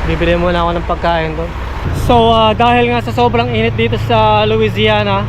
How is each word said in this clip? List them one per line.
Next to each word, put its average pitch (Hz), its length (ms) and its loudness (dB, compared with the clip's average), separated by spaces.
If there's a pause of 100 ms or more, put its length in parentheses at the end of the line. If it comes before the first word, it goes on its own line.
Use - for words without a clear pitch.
Bibili 165 320 0
muna 175 280 0
ako 170 120 0
ng 170 120 -4
pagkain 170 440 -2
doon. 160 200 -6 (560)
So, 233 240 4
ah, 220 200 4
dahil 240 400 2
nga 240 80 0
sa 240 120 -6
sobrang 240 400 0
init 226 240 -2
dito 226 280 0
sa 214 400 2
Louisiana 214 840 0